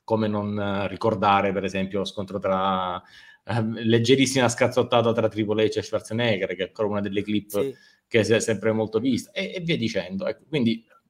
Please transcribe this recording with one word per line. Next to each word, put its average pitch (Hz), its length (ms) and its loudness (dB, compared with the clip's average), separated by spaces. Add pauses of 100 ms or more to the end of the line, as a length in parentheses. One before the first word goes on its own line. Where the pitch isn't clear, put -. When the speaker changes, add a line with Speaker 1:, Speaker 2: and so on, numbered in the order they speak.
Speaker 1:
come 110 240 0
non, 104 300 -4
eh, 101 300 -2
ricordare 98 640 2
per 95 120 -2
esempio 95 340 -4
lo 95 60 -2
scontro 98 340 -8
tra, 95 640 -2 (420)
ehm, 110 380 -4
leggerissima 123 680 4
scazzottata 117 640 2
tra 110 160 2
Triple 107 400 0
H - 100 -6
e 101 40 -2
Schwarzenegger, 104 720 -2
che 92 80 -6
è 90 40 -4
ancora 107 220 -4
una 104 120 -2
delle 101 220 -2
clip 104 280 -4
Speaker 2:
Sì. 127 240 -2 (320)
Speaker 1:
che 113 180 2
si 98 80 2
è 113 80 6
sempre 110 320 0
molto 110 280 0
vista, 127 320 -2
e, 190 240 -6
e 185 40 -8
via 165 160 -2
dicendo. 95 500 -4
Ecco, - 220 -6
quindi 117 380 0 (240)